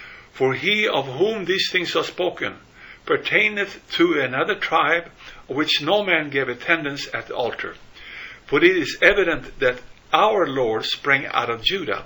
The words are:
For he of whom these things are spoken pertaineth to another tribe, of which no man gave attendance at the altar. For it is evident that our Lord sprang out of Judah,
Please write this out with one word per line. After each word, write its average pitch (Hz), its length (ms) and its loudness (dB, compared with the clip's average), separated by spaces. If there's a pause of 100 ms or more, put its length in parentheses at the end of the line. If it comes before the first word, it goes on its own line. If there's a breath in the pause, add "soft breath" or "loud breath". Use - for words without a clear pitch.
(340 loud breath)
For 131 200 2
he 208 340 0
of 135 200 0
whom 190 380 -2
these 185 260 0
things 175 240 -2
are 160 80 2
spoken - 540 -4 (480 loud breath)
pertaineth 202 760 0 (120)
to 165 260 4
another 131 360 0
tribe, 165 540 0 (400 loud breath)
of 127 60 -6
which 147 260 0
no 196 220 2
man 165 260 0
gave 135 180 -2
attendance 143 680 -2
at 117 140 -8
the - 80 -10
altar. 110 400 -4 (680 loud breath)
For 156 180 2
it 185 140 6
is 139 240 -4
evident 170 580 2
that 127 220 0 (320)
our 190 340 4
Lord 123 380 0
sprang 139 400 0
out 120 240 -2
of 113 140 -4
Judah, 139 420 -2